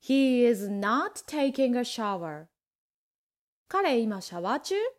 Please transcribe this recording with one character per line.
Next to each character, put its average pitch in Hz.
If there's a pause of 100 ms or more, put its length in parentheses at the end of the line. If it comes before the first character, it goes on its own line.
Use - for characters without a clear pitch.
He 262
is 208
not 214
taking 269
a 247
shower. 170 (1200)
彼 330
今 220
シ 180
ャ 175
ワ 202
ー 277
中？ 370 (240)